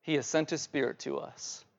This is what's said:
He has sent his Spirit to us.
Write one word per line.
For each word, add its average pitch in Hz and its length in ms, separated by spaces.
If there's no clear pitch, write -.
He 160 140
has 139 120
sent 156 220
his 156 140
Spirit 123 380
to 139 180
us. - 440